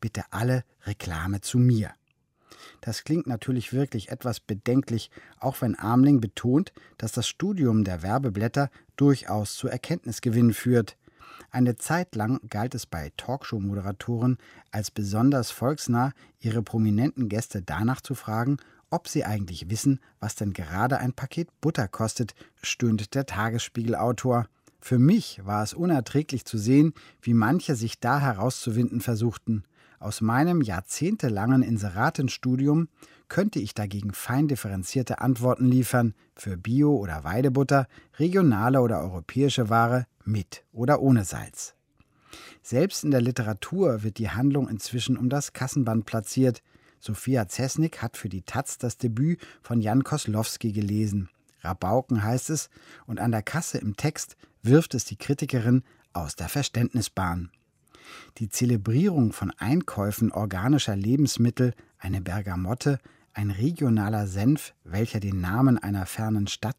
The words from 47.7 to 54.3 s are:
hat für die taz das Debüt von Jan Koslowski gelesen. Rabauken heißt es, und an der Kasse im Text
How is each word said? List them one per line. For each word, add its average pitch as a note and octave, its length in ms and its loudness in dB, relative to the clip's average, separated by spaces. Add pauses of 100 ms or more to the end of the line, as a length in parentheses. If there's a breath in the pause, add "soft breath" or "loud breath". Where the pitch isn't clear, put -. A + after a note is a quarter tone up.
hat - 160 -6
für G2+ 140 -8
die F#2 120 -8
taz - 360 -6
das A#2+ 180 -4
Debüt C3 440 0 (220 loud breath)
von A#2 200 0
Jan G#2+ 200 2
Koslowski A2 680 -2
gelesen. G#2 560 0 (320)
Rabauken G#2 600 0
heißt B2 280 -2
es, D#3 200 -4 (360 loud breath)
und A2+ 140 -6
an A#2 120 0
der A2 100 0
Kasse - 360 -6
im G2+ 180 -4
Text - 400 -6 (260 soft breath)